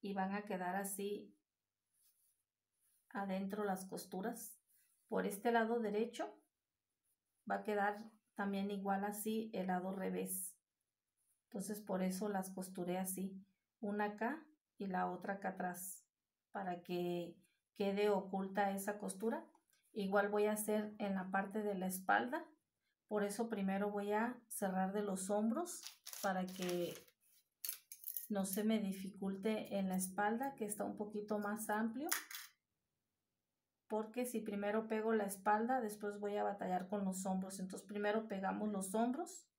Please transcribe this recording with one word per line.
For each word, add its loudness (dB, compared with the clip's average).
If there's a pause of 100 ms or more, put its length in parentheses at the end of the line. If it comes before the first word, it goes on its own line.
y -4
van 0
a -2
quedar -2
así -4 (1700)
adentro -2
las 0
costuras. -6 (480)
Por 2
este 0
lado 4
derecho 0 (1200)
va 4
a -2
quedar 2 (300)
también 0
igual 0
así -2
el 0
lado 0
revés. -2 (960)
Entonces -4
por -2
eso 0
las 0
costuré -4
así, -4 (380)
una 0
acá -2 (320)
y -4
la 0
otra -4
acá -4
atrás, -6 (460)
para -4
que 0 (400)
quede 4
oculta 2
esa -2
costura. -2 (480)
Igual 4
voy 4
a 4
hacer 0
en 0
la -2
parte 0
de 0
la 0
espalda, 2 (600)
por 2
eso 0
primero 2
voy 0
a 2 (100)
cerrar 2
de 2
los 0
hombros 2 (400)
para 2
que -2 (1300)
no 0
se -2
me 4
dificulte -2
en 2
la 2
espalda, 0
que -2
está -2
un -4
poquito -2
más -2
amplio, 0 (1800)
porque 0
si -2
primero 0
pego 2
la 4
espalda, 4
después -4
voy 0
a 2
batallar 0
con 0
los -2
hombros. 0
Entonces -6
primero 0
pegamos 0
los -2
hombros 0 (100)